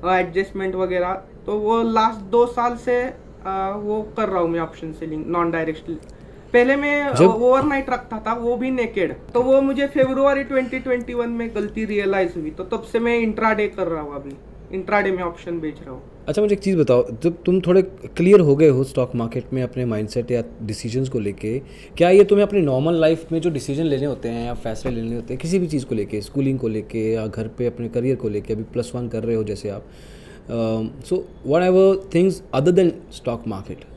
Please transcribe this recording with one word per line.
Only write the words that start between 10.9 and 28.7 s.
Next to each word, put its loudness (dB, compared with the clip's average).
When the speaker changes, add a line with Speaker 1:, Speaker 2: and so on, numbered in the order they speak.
Speaker 1:
वन -2
में -6
गलती -4
realize 0
हुई, -6
तो -10
तब -4
से -4
मैं 0
intraday 0
कर -4
रहा -4
हूँ, -10
अभी -12
Intraday 0
में -2
option -6
बेच -8
रहा -16
हूँ। -14
Speaker 2:
अच्छा, 0
मुझे 4
एक -6
चीज़ 2
बताओ, 4
जब 0
तुम 2
थोड़े 4
क्लियर 4
हो 6
गए 8
हो 4
stock -2
market -4
में -2
अपने -4
mindset -4
या 0
decisions -4
को -4
लेके, -4
क्या 6
ये 10
तुम्हें 4
अपनी 2
normal 2
life 2
में 0
जो 0
decision -4
लेने 0
होते -4
हैं -4
या -4
फैसले -6
लेने -4
होते -8
हैं, -8
किसी 0
भी 0
चीज़ -4
को -4
लेके, -4
schooling -4
को -2
लेके -2
या -2
घर -6
पे -4
अपने -4
career 0
को -4
लेके, -4
अभी -6
प्लस -6